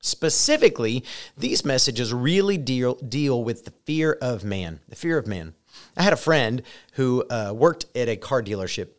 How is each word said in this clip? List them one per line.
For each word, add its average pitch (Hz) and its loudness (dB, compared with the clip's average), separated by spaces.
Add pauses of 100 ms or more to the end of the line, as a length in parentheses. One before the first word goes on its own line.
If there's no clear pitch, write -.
Specifically, 147 2 (320)
these - -2
messages 123 0
really 185 2
deal, 127 0
deal 131 -2
with 113 -4
the - -18 (140)
fear 156 2
of 120 -4
man, 92 -6
the - -18
fear 165 0
of 131 -4
man. 85 -6 (420)
I 170 0
had 196 6
a 156 4
friend 131 2 (340)
who, 127 2
uh, 107 -4
worked 160 2 (100)
at 120 0
a 113 -2
car 127 -2
dealership 101 -6